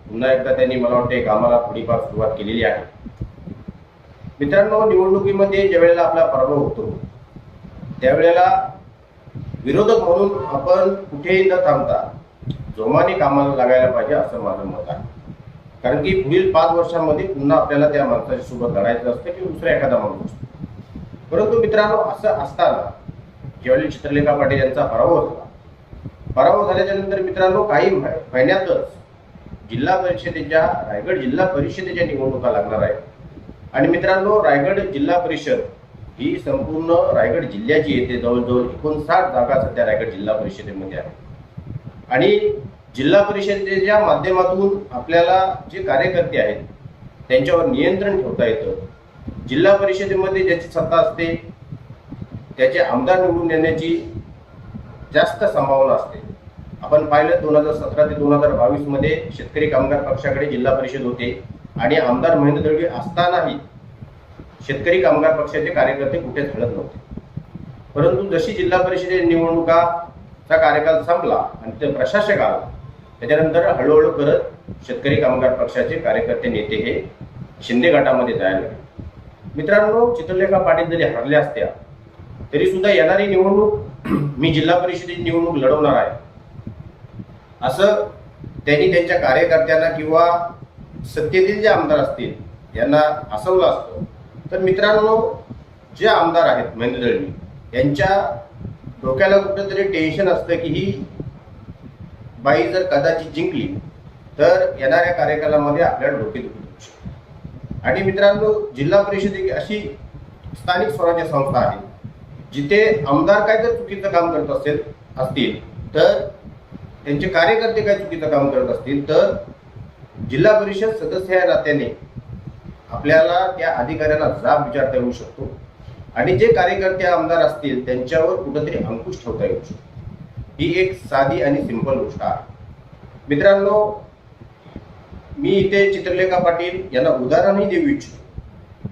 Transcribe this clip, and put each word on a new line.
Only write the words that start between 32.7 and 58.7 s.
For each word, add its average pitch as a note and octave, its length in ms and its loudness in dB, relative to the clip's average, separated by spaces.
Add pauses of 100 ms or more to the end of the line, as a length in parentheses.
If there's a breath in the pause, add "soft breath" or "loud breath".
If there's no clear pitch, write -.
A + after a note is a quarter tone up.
आहेत. - 140 0 (800)
आणि C#3+ 140 2
मित्रांनो, F#3+ 560 2
रायगड D3 360 2
जिल्हा D3+ 400 -2
परिषद C#3+ 400 -2 (600)
ही D#3 200 -4
संपूर्ण D#3+ 800 0
रायगड A#2 280 0
जिल्ह्याची B2+ 560 0
येते. B2 180 -4
जवळजवळ B2 420 0
एकोणसाठ - 720 -2
जागा B2+ 280 2
सध्या A#2+ 240 -2
रायगड G2 240 0
जिल्हा G2+ 260 -4
परिषदेमध्ये F#2+ 640 -8
आहे. - 120 -12 (1000)
आणि G#3 300 4 (560)
जिल्हा D#3+ 260 4
परिषदेच्या G3 800 0
माध्यमातून F#3 800 2 (120)
आपल्याला E3+ 640 2 (160)
जे F#3+ 120 -10
कार्यकर्ते F3 560 0
आहेत, - 240 -2 (640)
त्यांच्यावर D3+ 360 2
नियंत्रण F#3 560 0
ठेवता - 240 -2
येतं. - 280 -2 (760)
जिल्हा G3 280 4
परिषदेमध्ये F#3+ 680 0
ज्याची E3+ 240 0
सत्ता E3 300 -2
असते, E3 560 -2 (1040)
त्याचे C3+ 220 2
आमदार F3 400 2
निवडून E3+ 320 2
येण्याची D#3+ 640 0 (1000)
जास्त D#3+ 300 2
संभावना C3+ 500 2
असते. - 260 -4 (600)
आपण D3+ 240 2
पाहिलं, D3+ 360 4
दोन D3+ 140 0
हजार D3+ 180 4
सतरा D3 320 0
ते D3 100 -2
दोन C#3+ 180 2
हजार D3 180 4
बावीस C#3 360 0